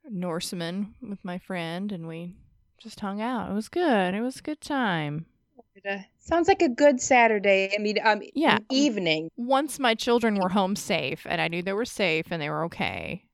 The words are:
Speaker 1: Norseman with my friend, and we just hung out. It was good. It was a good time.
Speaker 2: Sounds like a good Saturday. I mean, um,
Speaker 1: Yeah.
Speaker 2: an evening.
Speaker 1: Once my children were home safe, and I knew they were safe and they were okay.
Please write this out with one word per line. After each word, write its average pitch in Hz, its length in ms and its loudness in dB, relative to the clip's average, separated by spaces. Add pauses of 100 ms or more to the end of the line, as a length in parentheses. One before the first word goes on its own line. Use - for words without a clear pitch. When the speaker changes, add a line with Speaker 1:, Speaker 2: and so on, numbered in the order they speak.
(100)
Speaker 1:
Norseman 180 920 -4
with 208 220 -12
my 180 140 -8
friend, 180 540 -6
and 165 160 -10
we 170 260 -12 (440)
just - 220 -18
hung 202 200 -6
out. 233 300 -4
It 190 40 -4
was 214 140 -4
good. 220 460 2
It 208 60 -2
was 254 180 -4
a - 40 -18
good 302 200 -8
time. 165 640 -2 (920)
Speaker 2:
Sounds 339 280 2
like 381 140 4
a 330 60 4
good 277 320 6
Saturday. 202 760 4
I 208 60 -2
mean, 208 240 -2
um, 214 160 4 (140)
Speaker 1:
Yeah. 269 220 4
Speaker 2:
an 214 140 -4
evening. 190 680 2
Speaker 1:
Once 269 420 0
my 240 160 2
children 226 420 2
were 185 140 2
home 196 260 2
safe, 151 520 -4
and 170 120 -2
I 160 80 0
knew 170 140 -4
they 190 100 -4
were 214 120 -2
safe 165 460 0
and 170 100 -4
they 147 100 -4
were 156 140 -4
okay. 98 680 -6